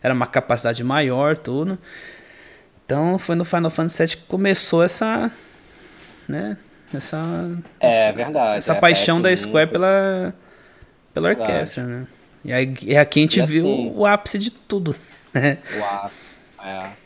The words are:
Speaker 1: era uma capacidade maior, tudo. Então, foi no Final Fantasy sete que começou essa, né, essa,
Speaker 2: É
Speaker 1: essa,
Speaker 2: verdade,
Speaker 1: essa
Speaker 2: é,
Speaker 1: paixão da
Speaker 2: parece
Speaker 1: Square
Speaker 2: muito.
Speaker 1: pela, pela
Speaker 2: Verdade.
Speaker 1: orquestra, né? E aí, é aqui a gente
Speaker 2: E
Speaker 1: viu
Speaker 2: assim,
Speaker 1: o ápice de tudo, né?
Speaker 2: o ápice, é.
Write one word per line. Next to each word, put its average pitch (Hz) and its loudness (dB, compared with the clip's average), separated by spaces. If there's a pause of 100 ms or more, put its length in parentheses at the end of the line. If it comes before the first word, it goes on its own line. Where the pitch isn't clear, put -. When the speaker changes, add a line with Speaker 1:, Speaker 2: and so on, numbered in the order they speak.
Speaker 1:
era 127 2
uma 120 0
capacidade 120 -2
maior, 139 2
tudo. 156 -4 (1080)
Então, 165 0
foi 170 -4
no 170 0
Final 165 0
Fantasy 165 -2
sete 165 0
que - -20
começou 190 2
essa, 220 0 (960)
né, 185 -6 (380)
essa, 139 -8 (580)
Speaker 2:
É 113 4
Speaker 1:
essa, 107 2
Speaker 2:
verdade, 120 0
Speaker 1:
essa - -2
Speaker 2:
é, 160 0
Speaker 1:
paixão 165 4
da 175 2
Speaker 2:
parece 185 2
Speaker 1:
Square 156 2
Speaker 2:
muito. 160 -8
Speaker 1:
pela, 185 0 (760)
pela 80 0
Speaker 2:
Verdade. 110 0
Speaker 1:
orquestra, - -4
né? 123 -8 (360)
E - -8
aí, 131 0 (120)
é 127 4
aqui 147 4
a - 6
gente 156 4
Speaker 2:
E 185 4
Speaker 1:
viu 156 2
Speaker 2:
assim, 233 0
Speaker 1:
o 208 2
ápice 208 0
de 208 -4
tudo, 175 -4 (380)
né? 139 2 (200)
Speaker 2:
o 104 -4
ápice, 101 -8 (260)
é. 95 -10 (200)